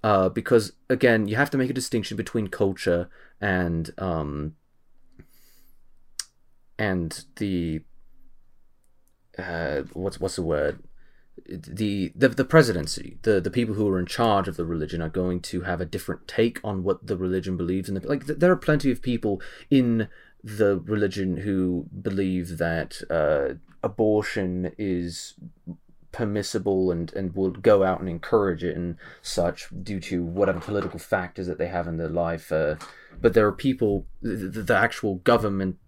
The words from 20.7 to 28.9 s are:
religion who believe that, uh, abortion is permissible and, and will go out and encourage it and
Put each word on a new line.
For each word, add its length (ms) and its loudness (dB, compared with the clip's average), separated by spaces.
religion 580 0
who 500 0
believe 600 -2
that, 500 -2
uh, 480 2
abortion 960 0
is 560 -4
permissible 800 0
and, 220 -2
and 220 -4
will 160 0
go 320 6
out 160 2
and 80 -6
encourage 560 0
it 140 -2
and 180 -4